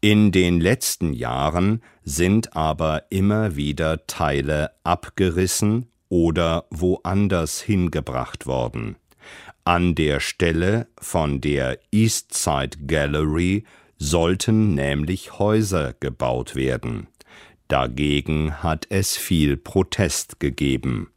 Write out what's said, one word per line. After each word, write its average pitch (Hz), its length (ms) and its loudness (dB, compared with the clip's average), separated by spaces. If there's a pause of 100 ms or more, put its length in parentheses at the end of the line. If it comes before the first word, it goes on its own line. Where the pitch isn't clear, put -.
In 104 300 6
den 87 300 4
letzten 90 520 0
Jahren 76 680 0 (220)
sind 92 520 0
aber 78 540 0
immer 98 460 0
wieder 73 500 -2
Teile 73 640 -2 (140)
abgerissen 92 1040 0 (200)
oder 82 600 2
woanders 90 920 0
hingebracht 76 840 -2
worden. 60 500 -4 (680)
An 87 300 4
der 73 260 0
Stelle 90 680 0 (100)
von 73 420 -2
der 67 380 -2 (120)
East 110 440 0
Side 67 420 -2 (100)
Gallery 78 760 0 (320)
sollten 90 760 2
nämlich 73 640 -2
Häuser 98 600 0
gebaut 64 560 -4
werden. 60 500 -4 (600)
Dagegen 73 960 0
hat 80 280 -2
es 98 260 -2
viel 73 400 2
Protest - 840 -2
gegeben. 65 760 -2